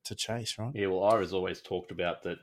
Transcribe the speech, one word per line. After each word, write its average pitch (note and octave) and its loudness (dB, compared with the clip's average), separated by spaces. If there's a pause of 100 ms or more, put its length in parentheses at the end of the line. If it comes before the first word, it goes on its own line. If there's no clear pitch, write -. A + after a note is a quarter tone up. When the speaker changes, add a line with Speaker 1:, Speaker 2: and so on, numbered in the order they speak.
Speaker 1:
to G2+ -10
chase, A2+ -4
right? A#2 -4
Speaker 2:
Yeah, G2+ 2
well, F#2 2
Ira's G2+ 6
always F2+ 0
talked - -4
about F2 -2
that, E2+ -4